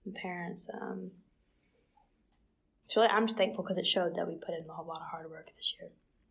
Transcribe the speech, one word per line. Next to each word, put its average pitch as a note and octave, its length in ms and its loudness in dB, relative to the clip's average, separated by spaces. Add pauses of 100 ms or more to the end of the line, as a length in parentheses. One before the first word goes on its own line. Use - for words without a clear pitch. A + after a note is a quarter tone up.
and F#3+ 80 -8
parents. F3+ 580 -6
Um, F#3+ 380 -6 (1800)
so A3 160 6
I'm A3+ 240 6
just A3 100 0
thankful F#3 280 2
'cause F3+ 120 -2
it F3 80 2
showed F3 300 2
that F3 140 0
we E3 80 -4
put - 180 -6
in D#3+ 160 -8
a - 20 -12
whole D#3+ 140 -10
lot D#3+ 140 -8
of D#3+ 100 -8
hard E3 180 -8
work D#3+ 280 -14
this - 240 -4
year. - 100 -12 (400)